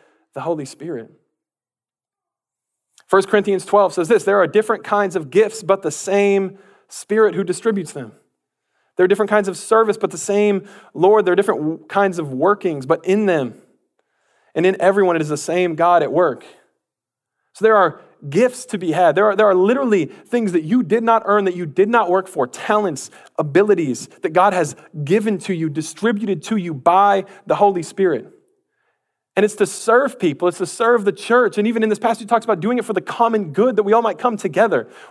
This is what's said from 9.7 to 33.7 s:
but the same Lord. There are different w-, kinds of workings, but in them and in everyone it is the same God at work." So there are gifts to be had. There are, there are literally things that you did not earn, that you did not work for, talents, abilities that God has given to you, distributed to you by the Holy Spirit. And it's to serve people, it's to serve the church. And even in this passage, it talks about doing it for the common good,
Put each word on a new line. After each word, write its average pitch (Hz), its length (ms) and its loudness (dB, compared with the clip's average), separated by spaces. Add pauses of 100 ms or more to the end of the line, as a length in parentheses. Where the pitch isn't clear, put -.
but 208 140 -4
the 175 80 -12
same 202 480 0 (280)
Lord. 202 300 4
There 180 80 2
are 180 40 0
different 196 240 0
w-, 156 260 -6
kinds 190 320 0
of 147 140 -8
workings, 160 520 -2
but 160 200 -2
in 202 220 0
them 143 340 -2 (920)
and 165 120 0
in 190 140 0
everyone 190 360 2
it 160 60 0
is 151 60 -6
the 151 80 -4
same 170 380 -2
God 170 280 2
at 120 100 -4
work." 151 320 0 (1080)
So - 120 -4
there 220 120 4
are 175 240 2 (280)
gifts 233 380 -2
to 208 120 -6
be 170 140 -2
had. 165 220 2
There 202 120 4
are, 202 100 0
there 214 100 4
are 196 80 4
literally 208 520 2
things 220 460 -4
that 170 100 0
you 214 200 2
did 208 200 0
not 226 240 2
earn, 202 180 2
that 180 120 -2
you 175 100 -6
did 180 220 0
not 226 200 2
work 185 200 0
for, 131 180 -4
talents, 202 640 -4 (280)
abilities 160 680 0 (160)
that 170 80 -4
God 180 220 4
has 160 240 -2 (280)
given 208 340 0
to - 160 -6
you, 160 140 -4
distributed 196 760 -4
to 220 120 -4
you 175 160 -4
by 190 520 2 (220)
the 156 100 -2
Holy 196 260 2
Spirit. 160 500 -2 (1040)
And 196 100 2
it's 208 120 0
to 202 100 0
serve 247 520 0
people, 156 280 -2
it's 175 120 -2
to 185 80 -6
serve 226 400 0
the 196 60 2
church. 233 440 0
And 208 100 0
even 226 160 -2
in 220 60 2
this 208 100 -2
passage, 220 260 -4
it 202 40 -12
talks 226 160 0
about 202 160 -2
doing 233 180 -2
it 220 60 -4
for - 80 -6
the 190 80 -4
common 214 520 -2
good, 208 240 0